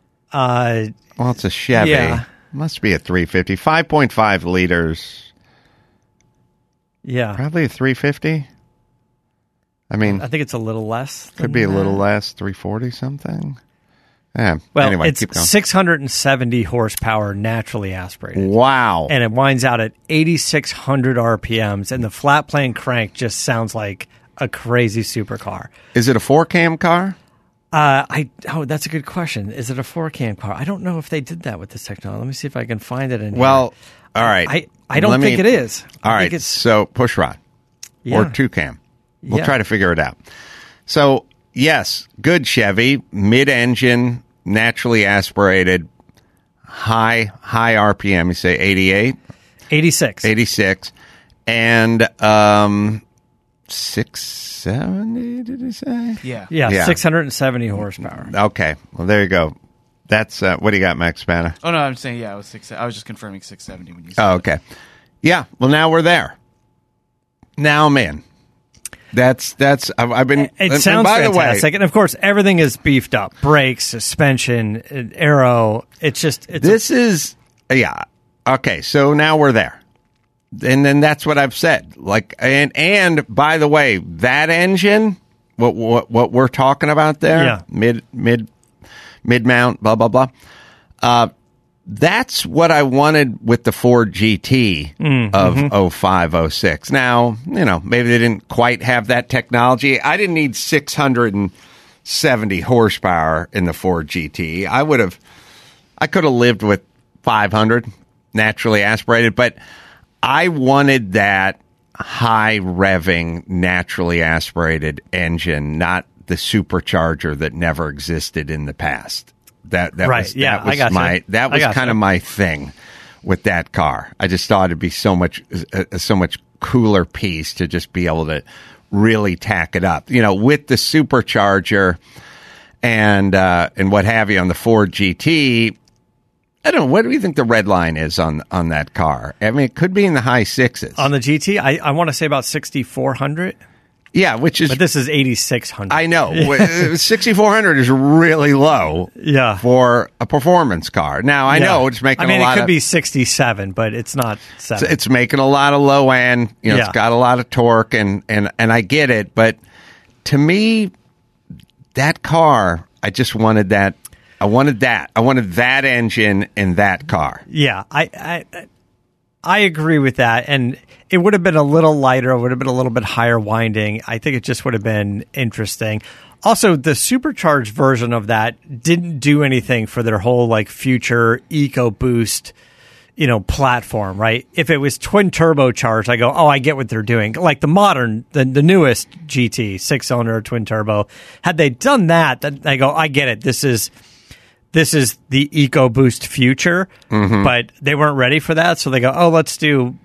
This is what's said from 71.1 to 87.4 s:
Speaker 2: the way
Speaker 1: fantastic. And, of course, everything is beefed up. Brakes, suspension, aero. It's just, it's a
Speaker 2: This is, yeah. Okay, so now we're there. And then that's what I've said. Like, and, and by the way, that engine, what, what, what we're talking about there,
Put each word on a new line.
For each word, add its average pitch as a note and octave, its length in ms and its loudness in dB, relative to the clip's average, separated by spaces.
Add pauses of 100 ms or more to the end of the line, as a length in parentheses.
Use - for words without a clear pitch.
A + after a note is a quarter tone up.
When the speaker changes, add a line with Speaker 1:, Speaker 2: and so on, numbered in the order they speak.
Speaker 2:
the A3 80 2
way F#3 140 2
Speaker 1:
fantastic. C3 300 2
And, G3+ 80 0
of F3 100 2
course, G#3 280 2
everything G3 380 2
is D3 180 2
beefed C3+ 380 0
up. G2+ 260 -4
Brakes, C3+ 460 2
suspension, A#2+ 1300 -4
aero. B2 720 2 (140)
It's D3 200 -4
just, - 280 -4
it's D#3 180 -2
a F3+ 40 6
Speaker 2:
This A3+ 200 2
is, A#3 460 0 (360)
yeah. F2 320 0 (420)
Okay, A#2+ 360 -2
so C#3+ 320 2
now D#3 240 2
we're C#3+ 140 4
there. G2 280 -2 (840)
And C3 220 2
then C#3+ 160 4
that's D3+ 260 0
what D3+ 120 0
I've C#3 160 0
said. B2+ 420 -2
Like, G2 420 -4
and, C3+ 380 0
and E3+ 480 2 (100)
by D3+ 240 2
the D3+ 100 2
way, C#3+ 300 2
that B2 520 -2
engine, F#3+ 640 2 (400)
what, A#2 180 2
what, A2+ 360 0
what A#2 220 2
we're B2+ 160 4
talking C#3 420 0
about D3+ 300 2
there, D#3+ 240 2